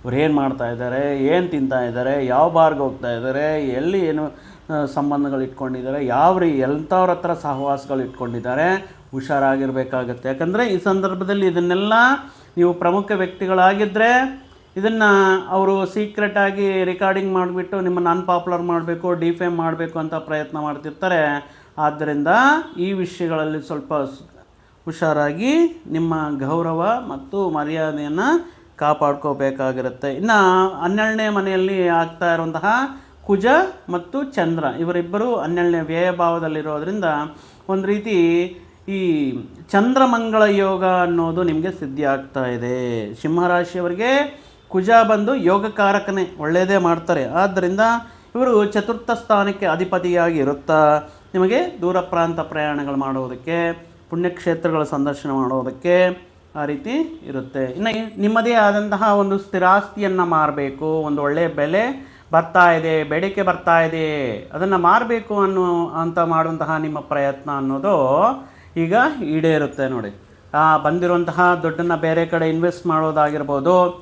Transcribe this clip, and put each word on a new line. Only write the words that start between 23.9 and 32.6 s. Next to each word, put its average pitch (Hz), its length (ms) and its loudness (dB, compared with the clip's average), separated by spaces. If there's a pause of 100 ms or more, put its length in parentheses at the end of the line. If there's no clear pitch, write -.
ಸ್-, - 500 -6 (400)
ಹುಷಾರಾಗಿ 165 1040 0
ನಿಮ್ಮ 160 240 0 (240)
ಗೌರವ 165 500 0 (200)
ಮತ್ತು 180 420 -4
ಮರ್ಯಾದೆಯನ್ನ 151 680 -4 (560)
ಕಾಪಾಡ್ಕೋಬೇಕಾಗಿರುತ್ತೆ. 139 1400 -2
ಇನ್ನ 196 160 -2 (520)
ಹನ್ನೆರಡನೇ 214 460 0
ಮನೆಯಲ್ಲಿ 190 600 0
ಆಗ್ತಾ 165 460 0
ಇರುವಂತಹ 160 300 -4 (640)